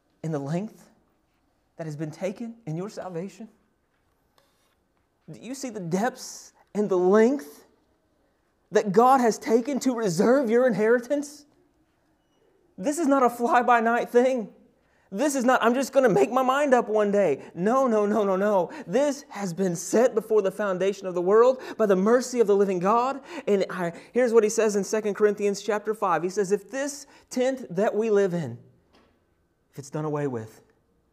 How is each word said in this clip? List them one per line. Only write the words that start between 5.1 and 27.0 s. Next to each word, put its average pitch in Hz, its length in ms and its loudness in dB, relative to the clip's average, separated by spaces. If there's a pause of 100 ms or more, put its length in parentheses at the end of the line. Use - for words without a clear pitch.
Do 147 120 -18
you 233 140 -14
see 269 160 -12
the 214 100 -12
depths 190 720 -6 (220)
and 202 140 -2
the 190 80 0
length 220 680 2 (1080)
that 208 200 0
God 247 280 6
has 220 180 0
taken 247 420 0
to 254 140 0
reserve 226 560 2
your 247 160 4
inheritance? 240 800 -2 (1300)
This 277 200 -4
is 330 80 0
not 269 160 4
a 240 80 4
fly-by-night 240 800 0
thing. 240 420 2 (580)
This 269 260 -2
is 247 80 -2
not, 254 180 4
"I'm 240 120 4
just 262 180 -2
gonna 262 160 4
make 233 240 2
my 262 100 2
mind 262 320 2
up 233 140 2
one 214 240 0
day." 185 420 0
No, 240 320 0
no, 214 200 2
no, 214 180 0
no, 196 100 0
no. 196 360 0 (160)
This 269 420 -2
has 196 240 -8
been 175 240 -2
set 226 380 0
before 214 280 0
the 190 80 0
foundation 196 560 -4
of 185 80 -6
the 175 80 -2
world 233 380 4 (160)
by 220 100 0
the 202 100 4
mercy 233 440 2
of 208 80 2
the 202 80 4
living 196 240 0
God. 240 420 -2 (240)
And 202 240 2
I, 175 220 -6 (200)
here's 240 200 2
what 226 100 6
he 208 80 2
says 214 240 0
in 202 80 0
Second 208 320 -4
Corinthians 202 480 0
chapter 214 320 -4
five. 175 300 0
He 185 60 -2
says, 185 200 -2
"If 202 200 -2
this 277 360 -8 (240)